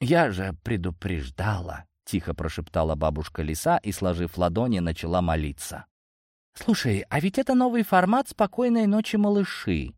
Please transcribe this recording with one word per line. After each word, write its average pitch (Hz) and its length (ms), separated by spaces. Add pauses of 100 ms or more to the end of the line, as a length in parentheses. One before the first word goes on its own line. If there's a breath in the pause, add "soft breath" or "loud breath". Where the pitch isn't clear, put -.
«Я 147 300
же 92 340
предупреждала», 92 1200 (220)
тихо 87 260
прошептала 80 640
бабушка 78 480
Лиса 80 400
и, 104 100
сложив 87 460
ладони, 95 400
начала 85 420
молиться. 80 640 (680)
Слушай, 120 540
а 147 120
ведь 190 180
это 269 160
новый 247 280
формат 202 460
«Спокойной 233 580
ночи, 214 300
малыши», 196 800